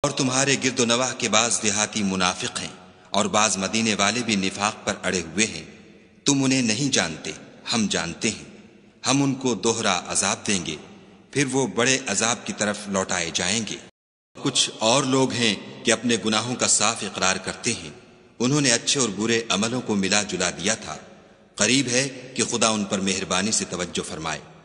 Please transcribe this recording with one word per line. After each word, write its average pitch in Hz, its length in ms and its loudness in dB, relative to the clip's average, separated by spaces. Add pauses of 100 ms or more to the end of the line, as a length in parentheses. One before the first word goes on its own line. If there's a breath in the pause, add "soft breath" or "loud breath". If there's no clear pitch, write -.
اور 143 100 2
تمہارے 135 520 2
گرد 127 160 0
و 120 40 6
نواح 120 340 2
کے 123 100 -2
بعض 110 340 2
دیہاتی 107 420 0
منافق 92 560 0
ہیں، - 140 -10 (360)
اور 101 180 2
بعض 104 300 2
مدینے 107 360 0
والے 104 320 2
بھی 110 120 2
نفاق 101 360 0 (100)
پر 104 180 -2
اڑے 92 200 0
ہوئے 82 240 0
ہیں۔ 82 180 -10 (640)
تم 139 180 2
انہیں 131 180 2
نہیں 117 300 0
جانتے، 85 400 -2 (400)
ہم 113 180 2
جانتے 85 400 -2
ہیں۔ 87 140 -10 (640)
ہم 139 160 2
ان 135 120 2
کو 127 220 -2
دوہرا 104 520 2
عذاب 98 380 -2
دیں 92 200 0
گے، 78 100 -6 (560)
پھر 139 200 2
وہ 131 220 2
بڑے 123 320 4
عذاب 110 400 0
کی 107 120 -6
طرف 101 300 -2
لوٹائے 92 460 0
جائیں 98 360 0
گے۔ 78 60 -8 (600)
کچھ - 340 0 (140)
اور 131 220 6
لوگ 131 260 2
ہیں 113 240 2 (280)
کہ 117 80 4
اپنے 117 320 2
گناہوں 110 300 0
کا 110 140 0
صاف 110 360 0
اقرار 95 400 0
کرتے - 300 -4
ہیں۔ 85 160 -10 (480)
انہوں 135 220 2
نے 135 100 4
اچھے 117 300 2
اور 120 160 2
برے 113 320 2
عملوں 113 320 0
کو 104 160 -2
ملا 98 320 2
جلا 90 240 0
دیا 85 280 -2
تھا۔ 78 160 -10 (600)
قریب 120 320 2
ہے 131 460 -2
کہ 117 160 2
خدا 113 200 4
ان 107 140 0
پر 98 180 -2
مہربانی 95 500 0
سے 104 180 0
توجہ 87 380 -4
فرمائے۔ 78 320 -6 (240)